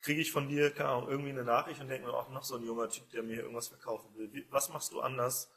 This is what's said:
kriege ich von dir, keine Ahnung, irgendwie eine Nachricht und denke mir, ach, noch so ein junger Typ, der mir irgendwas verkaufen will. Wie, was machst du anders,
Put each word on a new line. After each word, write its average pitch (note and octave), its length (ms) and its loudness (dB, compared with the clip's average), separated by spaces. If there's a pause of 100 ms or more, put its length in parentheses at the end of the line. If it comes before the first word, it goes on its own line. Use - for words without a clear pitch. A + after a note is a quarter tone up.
kriege D3+ 180 2
ich D#3 120 2
von C#3 180 2
dir, D3 220 6
keine C#3+ 180 0
Ahnung, B2 200 2
irgendwie C#3 200 0
eine C3 160 -4
Nachricht C#3 340 4
und C#3 80 -8
denke B2+ 200 -4
mir, B2 60 -2
ach, B2 160 -2
noch C3 140 -8
so C3 120 -4
ein A#2 80 -4
junger A2+ 260 -2
Typ, - 220 -10
der A#2 120 -4
mir A2+ 140 -4
irgendwas A#2 320 -6
verkaufen - 460 -8
will. G#2+ 180 -8
Wie, C#3 180 -8
was C#3 180 2
machst D3 220 -6
du - 80 -6
anders, B2+ 560 0